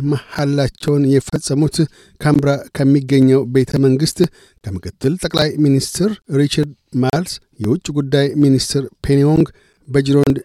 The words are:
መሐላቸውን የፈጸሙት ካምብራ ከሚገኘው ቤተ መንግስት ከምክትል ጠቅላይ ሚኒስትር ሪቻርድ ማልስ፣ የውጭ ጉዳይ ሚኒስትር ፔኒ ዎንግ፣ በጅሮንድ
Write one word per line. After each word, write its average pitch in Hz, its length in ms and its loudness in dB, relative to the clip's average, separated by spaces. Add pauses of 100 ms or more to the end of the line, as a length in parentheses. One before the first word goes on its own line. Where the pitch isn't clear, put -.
መሐላቸውን 143 960 -2
የፈጸሙት 139 720 -2 (440)
ካምብራ 143 300 2 (220)
ከሚገኘው 135 760 2
ቤተ 123 320 0
መንግስት 135 400 0 (440)
ከምክትል 98 560 -6
ጠቅላይ 156 380 -2
ሚኒስትር 147 520 0 (240)
ሪቻርድ 143 380 0 (280)
ማልስ፣ 135 320 0 (280)
የውጭ 117 320 -2
ጉዳይ 143 440 0
ሚኒስትር 139 500 2 (160)
ፔኒ 139 220 2
ዎንግ፣ 151 260 2 (380)
በጅሮንድ 139 580 2